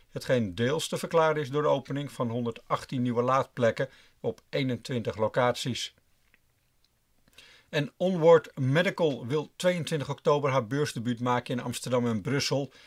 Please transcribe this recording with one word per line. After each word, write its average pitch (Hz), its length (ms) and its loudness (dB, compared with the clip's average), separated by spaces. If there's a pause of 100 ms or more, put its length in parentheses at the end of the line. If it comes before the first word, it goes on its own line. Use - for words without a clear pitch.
hetgeen 120 460 -2
deels 131 320 -2
te 175 100 -4
verklaren 160 440 2
is 127 80 -6
door 147 120 -2
de 151 60 0
opening 139 440 -2
van 123 180 -4
honderdachttien 123 720 -4
nieuwe 123 200 0
laadplekken 127 680 0 (300)
op - 300 -6
eenentwintig 123 680 -4
locaties. 120 760 0 (1800)
En 147 280 -4
Onward 170 640 6
Medical 143 680 0
wil 143 280 -4
tweeëntwintig 165 540 -2
oktober 143 420 2
haar 131 160 0
beursdebuut 123 520 -2
maken 123 380 -2
in 123 60 -6
Amsterdam 123 440 -2
en 110 140 0
Brussel. 139 500 -2 (160)